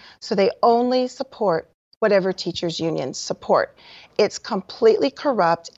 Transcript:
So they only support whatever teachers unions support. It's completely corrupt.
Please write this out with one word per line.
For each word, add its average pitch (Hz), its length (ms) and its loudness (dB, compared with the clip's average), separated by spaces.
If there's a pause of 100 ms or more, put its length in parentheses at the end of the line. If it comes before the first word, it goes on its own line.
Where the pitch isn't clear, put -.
(220)
So - 140 -6
they 190 160 4 (100)
only 247 460 2
support - 640 -4 (280)
whatever 196 320 2
teachers 170 480 -6
unions 156 380 -4
support. - 580 -2 (440)
It's 208 180 0
completely 226 720 0
corrupt. 180 680 0